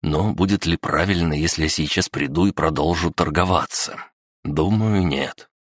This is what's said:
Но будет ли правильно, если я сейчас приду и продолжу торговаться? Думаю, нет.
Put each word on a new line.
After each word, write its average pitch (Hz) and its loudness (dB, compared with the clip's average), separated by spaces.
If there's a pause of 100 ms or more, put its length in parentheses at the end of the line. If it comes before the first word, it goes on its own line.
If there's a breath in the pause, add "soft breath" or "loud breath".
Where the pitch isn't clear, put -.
Но 78 0
будет 98 0
ли 82 0
правильно, 85 0
если 80 0
я 78 0
сейчас 80 -2
приду 71 0
и 95 2
продолжу 82 0
торговаться? 87 0 (400)
Думаю, 98 2
нет. 69 -4 (200)